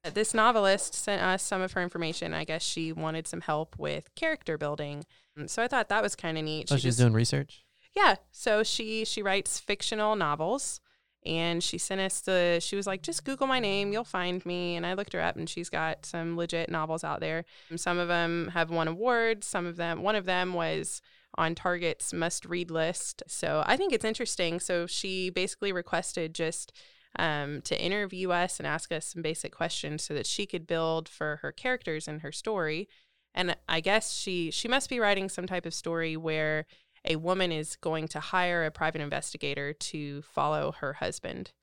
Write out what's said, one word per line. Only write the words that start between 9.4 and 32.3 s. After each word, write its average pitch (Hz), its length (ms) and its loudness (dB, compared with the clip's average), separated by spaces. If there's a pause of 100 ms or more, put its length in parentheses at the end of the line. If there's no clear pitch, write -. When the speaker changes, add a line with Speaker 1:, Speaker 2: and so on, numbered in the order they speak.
Speaker 1:
fictional 214 560 0
novels, 170 680 0 (460)
and 170 380 0
she - 140 -2
sent 190 220 -2
us 190 200 0
the, 175 420 4
she - 140 -2
was 202 100 -2
like, 190 160 -2
"Just - 220 -4
Google 269 240 0
my 262 100 4
name, 202 340 2
you'll 226 120 -2
find 180 420 -2
me." 175 300 -2
And 170 100 -2
I 180 80 0
looked 202 200 -4
her 170 60 -2
up, 170 160 0
and 165 140 -6
she's 170 180 -8
got 160 380 -2
some 170 300 -4
legit 170 340 -2
novels 160 320 -2
out 151 180 -4
there. 160 240 -2 (260)
And 165 100 -6
some 175 180 0
of 175 120 0
'em 170 440 2
have 165 160 2
won 165 180 2
awards. 226 580 2
Some 175 200 -2
of 170 100 -6
them, 170 260 -2
one 208 140 2
of 185 100 0
them 180 280 2
was 160 480 -2 (340)
on 165 200 2
Target's 175 560 -2
must-read 170 580 -2
list. 160 560 -2
So 156 400 0
I 254 100 6
think 370 160 2
it's 220 120 2
interesting. 190 560 0
So 175 260 -2
she 185 440 -2
basically 190 420 -2
requested 170 640 -2
just, - 380 -4 (460)
um, 147 440 0
to - 180 -2
interview 185 500 -2
us 175 300 2
and 156 60 -4
ask 156 260 -2
us 156 140 -4
some 170 160 -6
basic 160 320 -2
questions 160 500 -4
so 151 100 -6
that 143 120 -2
she 208 200 -2
could 165 200 -4
build 165 420 0
for 151 340 -4
her 143 100 -6
characters 214 560 -4
and 156 140 -8
her 147 100 -8